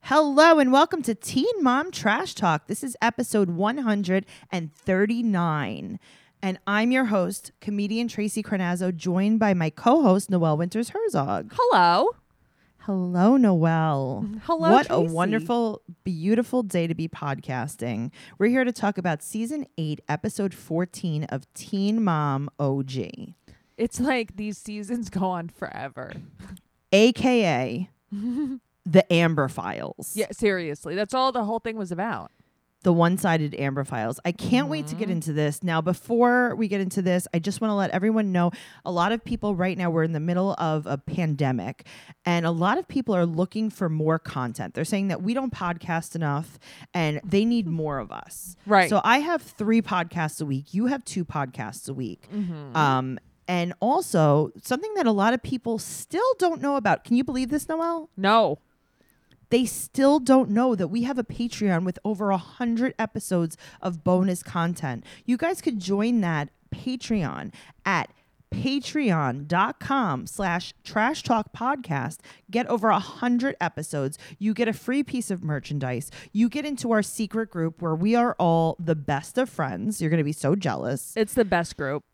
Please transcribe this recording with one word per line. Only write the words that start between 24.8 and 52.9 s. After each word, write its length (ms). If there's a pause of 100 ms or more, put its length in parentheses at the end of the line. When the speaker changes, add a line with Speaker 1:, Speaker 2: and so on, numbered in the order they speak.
Speaker 2:
go 160
on 240
forever. 640 (800)
Speaker 1:
A 180
K 340
A 440 (260)
Speaker 2:
<laughs> 440 (300)
Speaker 1:
The 220
Amber 380
Files. 680
Speaker 2:
Yeah, 160
seriously. 640
That's 180
all 200
the 100
whole 160
thing 160
was 160
about. 400 (520)
Speaker 1:
The 100
one-sided 640
Amber 240
Files. 400
I 80
can't 380
wait 180
to 80
get 140
Speaker 2:
Mm-hmm. 20
Speaker 1:
into 220
this. 280
Now, 200
before 760
we 140
get 100
into 220
this, 320
I 60
just 200
wanna 160
let 160
everyone 400
know 200 (340)
a 60
lot 200
of 140
people 300
right 220
now, 120
we're 160
in 80
the 80
middle 360
of 300
a 100
pandemic, 880 (380)
and 220
a 60
lot 260
of 100
people 260
are 120
looking 440
for 200
more 280
content. 560
They're 120
saying 240
that 120
we 120
don't 200
podcast 640
enough 420 (360)
and 320
they 180
need 240
more 320
of 100
us. 460 (100)
Speaker 2:
Right. 240
Speaker 1:
So 140
I 160
have 220
three 400
podcasts 600
a 40
week. 280
You 120
have 180
two 220
podcasts 640
a 40
week. 400
Speaker 2:
Mm-hmm. 440
Speaker 1:
Um, 420 (300)